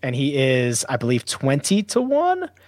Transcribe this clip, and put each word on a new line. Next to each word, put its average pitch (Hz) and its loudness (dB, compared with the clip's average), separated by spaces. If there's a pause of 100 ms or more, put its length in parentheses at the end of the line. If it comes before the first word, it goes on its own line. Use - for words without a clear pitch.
And 127 -4
he 135 0
is, 127 2
I 127 -2
believe, 117 0
twenty 143 0
to 240 0
one? 339 0 (180)